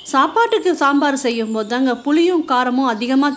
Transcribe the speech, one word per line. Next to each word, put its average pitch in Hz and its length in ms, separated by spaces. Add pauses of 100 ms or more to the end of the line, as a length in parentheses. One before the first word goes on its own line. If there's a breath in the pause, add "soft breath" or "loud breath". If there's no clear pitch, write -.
(120)
சாப்பாட்டுக்கு 359 580 (140)
சாம்பார் 277 440
செய்யும் 226 280
போது 220 200
தாங்க 254 180 (120)
புளியும் 330 460
காரமும் 247 440
அதிகமா 262 400